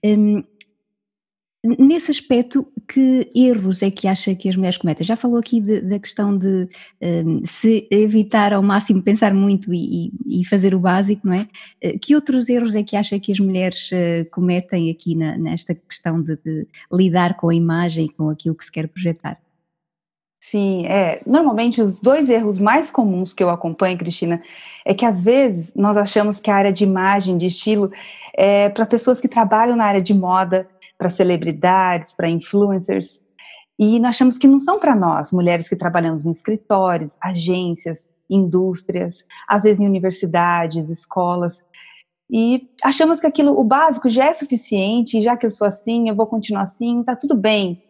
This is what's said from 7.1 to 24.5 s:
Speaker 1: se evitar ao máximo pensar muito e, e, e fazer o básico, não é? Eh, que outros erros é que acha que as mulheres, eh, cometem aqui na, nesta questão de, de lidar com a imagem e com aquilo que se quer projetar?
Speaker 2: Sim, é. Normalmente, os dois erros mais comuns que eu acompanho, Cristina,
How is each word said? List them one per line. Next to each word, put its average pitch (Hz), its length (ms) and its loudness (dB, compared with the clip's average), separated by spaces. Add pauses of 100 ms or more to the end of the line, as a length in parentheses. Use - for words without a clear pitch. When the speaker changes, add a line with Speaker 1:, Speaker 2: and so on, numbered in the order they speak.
Speaker 1:
se 220 460 0
evitar 208 640 2
ao 196 100 2
máximo 196 400 2
pensar 208 300 2
muito 196 400 2
e, 170 340 -4 (220)
e, 180 120 -2
e 180 40 -2
fazer 196 280 2
o 190 60 0
básico, 196 480 0
não 180 60 0
é? 208 140 -2 (340)
Eh, 175 180 -4
que 285 160 2
outros 254 340 0
erros 240 260 0
é 208 80 0
que 208 120 -8
acha 202 240 -2
que 196 120 -6
as 196 80 0
mulheres, 185 540 -2
eh, 170 380 -2
cometem 180 580 -2
aqui 165 260 -6
na, 160 220 -4
nesta 165 380 -6
questão - 460 -6
de, 151 160 -6
de 160 300 -8 (240)
lidar 180 460 2
com 170 120 0
a 170 60 2
imagem 165 500 0
e 151 40 -6
com 156 200 -4
aquilo 156 260 -6
que - 100 -20
se - 60 -20
quer 160 160 -8
projetar? 165 500 -8 (1080)
Speaker 2:
Sim, 190 440 -2
é. 185 380 -2
Normalmente, 240 560 0
os 196 200 0
dois 269 260 4
erros 220 320 0
mais 254 300 2
comuns 185 420 -2
que - 120 -2
eu 180 80 2
acompanho, 175 460 -2
Cristina, 170 440 -4 (420)